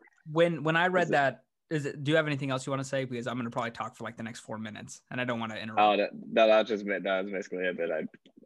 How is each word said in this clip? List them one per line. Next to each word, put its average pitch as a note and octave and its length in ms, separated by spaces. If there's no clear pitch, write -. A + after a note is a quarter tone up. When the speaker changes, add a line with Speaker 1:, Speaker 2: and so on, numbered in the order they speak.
Speaker 1:
When, E3 320
when D#3+ 140
I F3 120
read F3+ 160
Speaker 2:
Is E3 40
it D#3 40
Speaker 1:
that, C#3 320
is D3+ 160
it, C#3+ 180
do C#3 60
you D#3+ 60
have D#3 100
anything C#3+ 240
else C3 160
you C#3+ 40
wanna C3+ 140
say? C3+ 220
Because A#2+ 200
I'm A#2+ 120
gonna A#2+ 100
probably A#2 220
talk A#2 260
for, A#2 80
like, A2+ 140
the A#2+ 40
next A2 180
four A2 180
minutes, G#2+ 420
and B2 80
I B2 60
don't A#2+ 160
wanna A2 140
interrupt. G#2+ 260
Speaker 2:
Oh, G#2 160
that, G2 140
that, A2+ 140
that A2 180
just, G#2 180
that F#2+ 400
was G2+ 80
basically F#2 320
it, F2+ 140
but E2+ 120
I, D#2 160